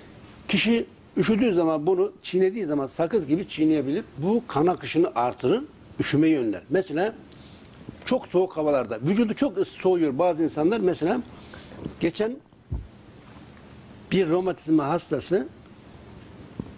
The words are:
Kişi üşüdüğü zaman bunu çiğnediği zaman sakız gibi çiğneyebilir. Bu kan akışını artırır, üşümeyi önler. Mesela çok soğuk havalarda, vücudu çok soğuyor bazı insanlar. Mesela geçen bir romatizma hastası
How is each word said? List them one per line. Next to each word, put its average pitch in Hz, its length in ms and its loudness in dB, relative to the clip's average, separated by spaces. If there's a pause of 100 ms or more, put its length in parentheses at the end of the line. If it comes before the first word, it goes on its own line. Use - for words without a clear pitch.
(480)
Kişi 220 380 2 (300)
üşüdüğü 220 380 2
zaman 160 320 2
bunu 190 260 2 (100)
çiğnediği 190 420 0
zaman 147 220 -2
sakız 165 400 -2
gibi 160 220 0
çiğneyebilir. 156 560 0 (140)
Bu 208 300 0
kan 160 180 2
akışını 160 480 0
artırır, 127 500 0 (360)
üşümeyi 156 380 2
önler. 101 320 -2
Mesela 185 440 -2 (920)
çok 247 220 -2
soğuk 185 300 0
havalarda, 127 460 0
vücudu 208 320 2
çok 190 340 0
soğuyor 165 500 0
bazı 165 240 2
insanlar. 160 380 2
Mesela 180 400 0 (800)
geçen 220 360 -2 (1800)
bir 180 160 4
romatizma 160 600 2
hastası 170 580 -2 (1300)